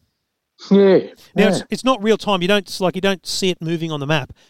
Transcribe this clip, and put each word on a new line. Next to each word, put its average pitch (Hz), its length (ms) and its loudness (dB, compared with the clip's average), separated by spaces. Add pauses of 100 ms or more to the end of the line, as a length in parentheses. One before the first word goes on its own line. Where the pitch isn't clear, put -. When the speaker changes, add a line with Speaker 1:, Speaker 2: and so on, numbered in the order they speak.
(720)
Speaker 1:
Yeah, 196 280 6
Speaker 2:
Now, - 100 -2 (280)
Speaker 1:
yeah. 208 120 4
Speaker 2:
it's, 165 220 0
it's - 140 -6
not 247 180 0
real 214 140 2
time. 196 240 -2
You 175 80 -2
don't, 202 180 0
it's - 140 -14
like, 180 140 -2
you 185 60 -6
don't 190 260 -4
see - 240 -4
it 170 100 -8
moving 160 300 -6
on 151 100 -6
the 139 60 -6
map. 143 260 -2 (180)